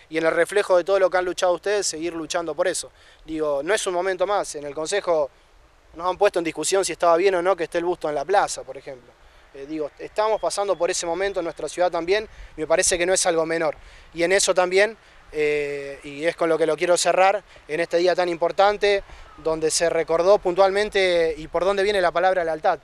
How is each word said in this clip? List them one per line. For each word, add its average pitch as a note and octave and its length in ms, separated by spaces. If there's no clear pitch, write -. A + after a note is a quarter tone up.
Y D#3+ 100
en E3 60
el D#3+ 60
reflejo F#3 460
de F3 60
todo G3 160
lo F#3 100
que F#3 80
han F3+ 80
luchado F3+ 280
ustedes, G3 340
seguir E3 260
luchando E3 400
por D3 140
eso. - 240
Digo, D3+ 380
no F3 100
es G#3+ 140
un F#3 80
momento F#3 320
más. G3 260
En C#3+ 120
el C#3+ 100
Consejo D#3 560
nos E3 120
han F3+ 100
puesto G3 200
en E3+ 80
discusión D#3+ 400
si E3+ 60
estaba E3+ 260
bien G3 160
o F3 80
no F#3 140
que E3+ 80
esté E3+ 160
el E3+ 60
busto F3 220
en D3+ 60
la C#3+ 120
plaza, E3 360
por D3+ 160
ejemplo. B2 340
Eh, C#3 140
digo, D3+ 320
estamos G#3 400
pasando F#3 380
por F3 120
ese F3+ 160
momento F#3 360
en - 20
nuestra D#3 240
ciudad F3 240
también, F3+ 340
me D#3 100
parece E3+ 320
que E3+ 80
no F#3 80
es F3+ 120
algo E3 200
menor. E3 300
Y E3 100
en F3 80
eso F#3+ 220
también, F#3 420
eh, C#3+ 720
y C#3+ 220
es E3 120
con E3+ 100
lo D#3+ 100
que D#3+ 80
lo D#3 120
quiero F3 180
cerrar, F#3 480
en D#3 140
este E3+ 160
día F3 180
tan F3+ 140
importante, G3 720
donde D#3+ 320
se E3 200
recordó E3 480
puntualmente F#3+ 1000
y D#3 140
por E3+ 160
dónde G3 180
viene G#3 160
la F3 120
palabra F3 340
lealtad, D#3+ 380